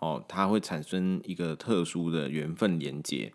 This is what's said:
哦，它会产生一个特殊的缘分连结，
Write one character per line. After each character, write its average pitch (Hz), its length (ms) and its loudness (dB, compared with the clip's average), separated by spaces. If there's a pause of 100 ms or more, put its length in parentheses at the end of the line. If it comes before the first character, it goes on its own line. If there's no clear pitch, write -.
哦， 80 240 -2
它 95 220 2
会 107 100 6
产 82 240 -4
生 92 420 0
一 92 80 -6
个 82 220 -2
特 90 300 2
殊 82 260 0
的 78 180 0
缘 76 280 -2
分 92 240 2
连 71 220 -4
结， 58 320 -4